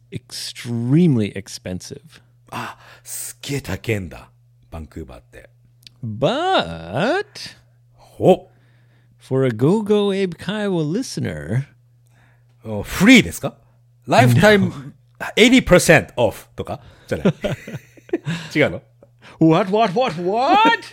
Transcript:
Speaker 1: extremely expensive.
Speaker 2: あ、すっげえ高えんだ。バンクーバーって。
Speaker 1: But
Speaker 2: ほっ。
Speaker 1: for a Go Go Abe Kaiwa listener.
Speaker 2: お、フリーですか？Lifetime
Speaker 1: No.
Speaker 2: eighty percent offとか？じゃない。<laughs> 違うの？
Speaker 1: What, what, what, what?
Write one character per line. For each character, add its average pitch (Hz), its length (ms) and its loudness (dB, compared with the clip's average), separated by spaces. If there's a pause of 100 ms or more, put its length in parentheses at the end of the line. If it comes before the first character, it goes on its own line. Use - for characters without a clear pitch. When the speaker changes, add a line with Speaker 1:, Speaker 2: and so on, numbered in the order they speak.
(120)
Speaker 1:
extremely 120 1200 -2
expensive. - 680 -12 (500)
Speaker 2:
あ、 - 260 -12 (260)
す - 320 -14
っ - 20 -20 (120)
げ 139 80 -4
え 135 40 -8
高 95 300 -8
え 107 80 -4
ん 90 100 -10
だ。 - 200 -20 (400)
バ 82 100 -14
ン 76 80 -14
ク 82 140 -16
ー 76 40 -14
バ 64 120 -20
ー - 20 -20
っ - 40 -20
て。 - 260 -20 (540)
Speaker 1:
But 185 1200 -4 (720)
Speaker 2:
ほ - 400 0
っ。 - 140 -4 (680)
Speaker 1:
for 131 280 -2
a 127 60 0
Go 139 300 2
Go 202 320 0
Abe 190 240 -4
Kaiwa 196 540 -4
listener. 113 760 -6 (1000)
Speaker 2:
お、 107 200 -8
フ - 240 -2
リ 254 120 10
ー 160 40 4
で 85 80 -10
す - 100 -12
か？ 135 140 -8 (520)
Lifetime 185 640 4
Speaker 1:
No. - 20 -8 (680)
Speaker 2:
eighty 233 280 6
percent 165 500 4
off 113 400 -2
と 98 100 -8
か？ 101 160 -10 (260)
じ - 80 -4
ゃ - 40 -2
な 147 60 -4
い。 190 80 2
<laughs> - 1200 -10
違 151 80 2
う 113 60 2
の？ 87 120 -10 (580)
Speaker 1:
What, 165 360 4
what, 214 240 2
what, 208 220 -2
what? 349 580 2 (140)